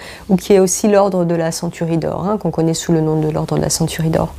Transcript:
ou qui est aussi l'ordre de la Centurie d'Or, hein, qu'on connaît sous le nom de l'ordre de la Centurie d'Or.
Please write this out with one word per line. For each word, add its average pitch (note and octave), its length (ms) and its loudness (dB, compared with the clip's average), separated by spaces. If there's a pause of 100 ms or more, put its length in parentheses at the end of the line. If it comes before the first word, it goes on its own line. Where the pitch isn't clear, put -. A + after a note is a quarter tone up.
(300)
ou F#3+ 60 4
qui G3+ 180 2
est F#3+ 60 8
aussi F#3+ 280 2
l'ordre G3 380 2
de E3+ 80 0
la E3 180 -2
Centurie E3 460 -4
d'Or, D#3 280 -4
hein, G#3 120 -2
qu'on E3+ 120 -4
connaît E3 220 0
sous E3 200 -2
le D#3+ 100 2
nom D#3 180 0
de D3+ 80 0
l'ordre D#3 280 -2
de D3+ 40 0
la D#3 80 0
Centurie D#3+ 400 -2
d'Or. D#3+ 300 0